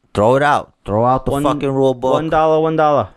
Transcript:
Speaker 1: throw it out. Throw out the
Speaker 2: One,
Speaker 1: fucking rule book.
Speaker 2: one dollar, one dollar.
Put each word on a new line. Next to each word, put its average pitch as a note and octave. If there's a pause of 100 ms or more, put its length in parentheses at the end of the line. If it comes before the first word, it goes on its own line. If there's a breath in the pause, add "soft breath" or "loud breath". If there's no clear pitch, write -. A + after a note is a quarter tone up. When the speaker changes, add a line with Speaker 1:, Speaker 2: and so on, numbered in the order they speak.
(140)
Speaker 1:
throw A2+
it C#3
out. C#3+ (100)
Throw G#2+
out C3
the D3+
Speaker 2:
One, C#3
Speaker 1:
fucking C#3+
rule C3+
book. C3
Speaker 2:
one D#3
dollar, D#3
one D#3+
dollar. D3